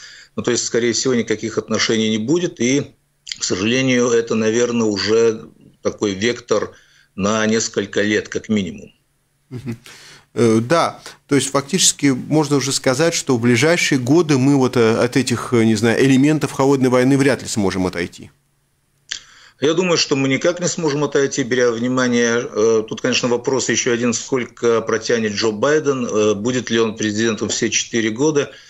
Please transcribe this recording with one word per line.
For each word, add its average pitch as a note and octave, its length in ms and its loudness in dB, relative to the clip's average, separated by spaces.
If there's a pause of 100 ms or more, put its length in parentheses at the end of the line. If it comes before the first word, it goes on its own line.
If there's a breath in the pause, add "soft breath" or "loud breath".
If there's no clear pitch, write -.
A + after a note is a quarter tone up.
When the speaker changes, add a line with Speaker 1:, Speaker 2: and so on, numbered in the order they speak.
(360 loud breath)
Speaker 1:
ну, G#2+ 60 -6
то B2 80 0
есть, A#2 140 -2
скорее A#2 280 0
всего, B2+ 220 -2
никаких A2+ 440 -4
отношений A2 520 0
не A2 80 0
будет. E3 420 -2
И, C3 340 -2 (440)
к - 60 -8
сожалению, B2 640 0
это, A#2 240 0
наверное, A2+ 520 0
уже A2 600 0 (360)
такой G2+ 300 -2
вектор G#2+ 600 -2 (440 soft breath)
на G#2+ 300 0
несколько A2 560 -2
лет, G#2 260 0
как - 200 -10
минимум. G2 440 -4 (580)
Speaker 2:
Мгм. A#2 260 -10 (580 loud breath)
Э, A2+ 260 4
да, B2+ 400 0 (260 loud breath)
то - 80 0
есть C3 160 0
фактически C#3+ 560 0
можно C#3 500 2
уже C3 160 0
сказать, C#3+ 420 0
что - 220 0
в A2+ 40 -2
ближайшие B2+ 580 2
годы D3 400 2
мы C#3+ 180 4
вот, B2+ 200 2
э, A2+ 280 4
от A#2+ 120 -2
этих, B2+ 360 -2
э, A2+ 120 4
не A2+ 100 4
знаю, A2 300 2
элементов C3+ 480 4
холодной C3+ 360 2
войны B2+ 300 4
вряд C3+ 240 0
ли F#2+ 60 -12
сможем F#2 380 -2
отойти. F2 440 -8 (1300 loud breath)
Speaker 1:
Я D#3 140 0
думаю, E3+ 240 0
что - 180 -2
мы C3+ 120 0
никак E3 320 -2
не E3+ 80 -2
сможем D3 360 -4
отойти, C#3 380 -2
беря B2 280 0
во A2+ 60 -2
внимание, A#2+ 680 0
э, A2 460 0
тут, - 140 -10
конечно, B2+ 260 -2
вопрос A#2+ 400 -2
ещё A#2+ 240 0
один, A#2 220 0
сколько A#2 640 -2
протянет A2 520 -2
Джо G#2+ 180 -2
Байден, C3+ 560 0
э, G#2 280 2
будет A#2+ 360 -4
ли A2+ 100 2
он G#2+ 160 -2
президентом G#2+ 520 -2
все A2+ 200 -2
четыре A2 420 -2
года. C#3+ 400 0 (200 loud breath)